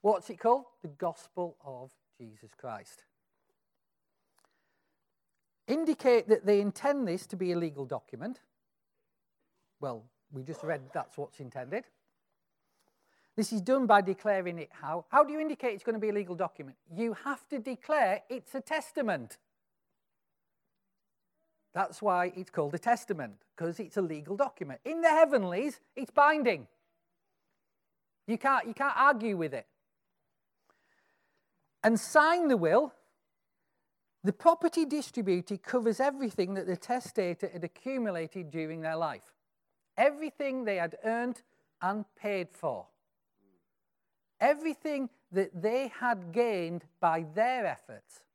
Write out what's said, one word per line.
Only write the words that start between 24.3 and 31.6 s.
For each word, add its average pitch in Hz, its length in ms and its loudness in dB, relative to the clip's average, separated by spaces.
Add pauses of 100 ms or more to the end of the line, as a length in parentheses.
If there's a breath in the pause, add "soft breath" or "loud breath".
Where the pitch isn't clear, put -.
document. 170 480 -4
In 320 160 -4
the 330 80 6
heavenlies, 269 720 4 (120)
it's 254 160 -8
binding. 285 600 4 (1600)
You 220 100 -2
can't, 262 280 2
you 226 80 -8
can't 277 220 -2
argue 233 400 4
with 156 180 -4
it. 117 140 -8 (2250)